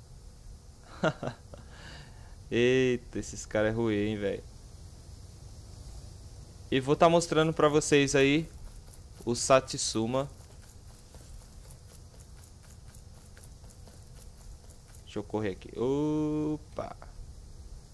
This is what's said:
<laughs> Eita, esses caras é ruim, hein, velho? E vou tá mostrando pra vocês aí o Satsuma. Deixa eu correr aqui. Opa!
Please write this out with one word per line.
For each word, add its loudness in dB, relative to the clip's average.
<laughs> 0
Eita, 4
esses -8
caras 4
é -2
ruim, 2
hein, 2
velho? -2
E 4
vou 4
tá 10
mostrando 6
pra 6
vocês 6
aí 6
o 0
Satsuma. 2
Deixa -10
eu -4
correr -2
aqui. -12
Opa! 0